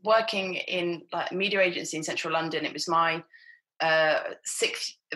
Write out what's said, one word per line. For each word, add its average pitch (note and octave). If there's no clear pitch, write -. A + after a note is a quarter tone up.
working G#3
in, F3
like, E3+
a -
media G3
agency E3+
in D#3
central D#3+
London. D#3+
It -
was D#3+
my, E3
uh, D#3+
sixth, -